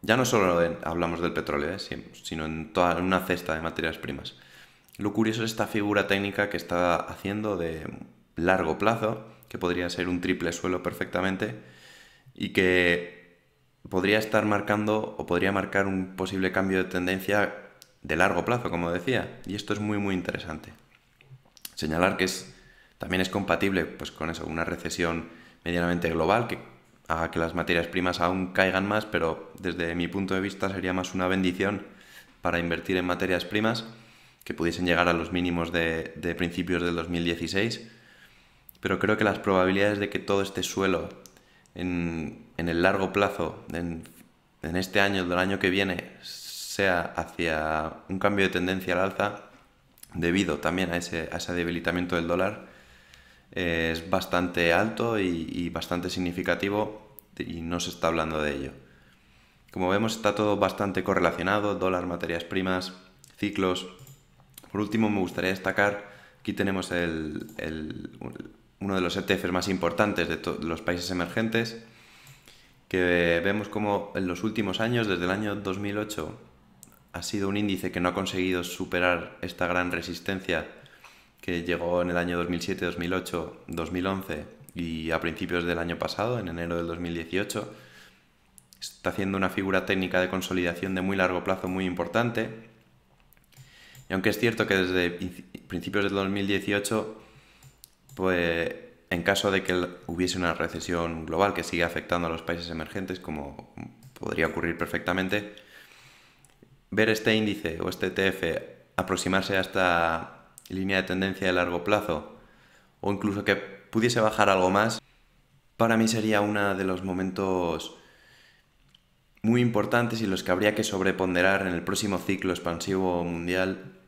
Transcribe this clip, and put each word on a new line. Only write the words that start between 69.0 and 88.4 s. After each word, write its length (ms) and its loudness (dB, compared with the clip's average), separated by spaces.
los 160 0
E 60 -2
T 120 2
Fs 160 -2
más 160 0
importantes 640 2
de 80 -2
to-, 180 -4
de 100 -8
los 160 -4
países 300 -2
emergentes, 720 -2
que 560 4
vemos 240 0
como 480 -2
en 120 -2
los 160 -4
últimos 360 -2
años, 280 0
desde 180 0
el 60 2
año 240 -2
dos 220 -4
mil 200 -4
ocho, 420 -6
ha 120 -8
sido 260 -2
un 80 -2
índice 340 -2
que 80 -4
no 100 4
ha 40 -4
conseguido 500 0
superar 800 0
esta 240 -4
gran 260 0
resistencia 760 -4
que 220 -2
llegó 400 0
en 80 0
el 60 2
año 200 0
dos 120 -2
mil 120 0
siete, 240 -4
dos 140 -4
mil 140 -2
ocho, 520 -4
dos 260 -6
mil 140 -2
once 400 -4
y 340 -4
a 100 2
principios 440 -2
del 160 0
año 180 -2
pasado, 400 -2
en 120 -6
enero 280 -4
del 80 -2
dos 140 -6
mil 160 -4
dieciocho. 580 -4